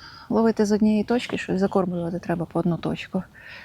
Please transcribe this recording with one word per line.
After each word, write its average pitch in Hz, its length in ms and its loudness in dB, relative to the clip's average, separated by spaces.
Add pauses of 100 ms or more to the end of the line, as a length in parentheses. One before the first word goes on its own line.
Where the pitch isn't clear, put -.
(300)
ловити 220 360 2
з 202 60 2
однієї 214 320 4
точки, 240 340 -2
що 180 200 -2
закормлювати 180 640 0
треба 170 260 -4
по - 140 -4
одну 170 180 2
точку. - 460 -6 (420)